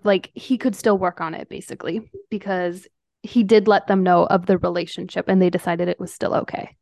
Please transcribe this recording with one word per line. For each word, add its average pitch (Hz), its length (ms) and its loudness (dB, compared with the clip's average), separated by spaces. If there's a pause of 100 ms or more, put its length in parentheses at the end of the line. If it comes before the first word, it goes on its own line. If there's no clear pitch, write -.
like, 196 300 0
he - 240 -4
could 247 180 -2
still 208 220 2
work 180 240 -4
on 160 100 -8
it, - 160 -14
basically, - 640 -10 (200)
because 185 560 -6 (360)
he - 200 0
did 208 240 6
let 208 200 4
them 190 160 2
know 175 240 4
of 180 180 0
the 185 140 2
relationship 175 720 -6
and 190 120 4
they 180 80 6
decided 175 400 -2
it 175 100 -4
was 180 140 -12
still - 220 -4
okay, - 480 -6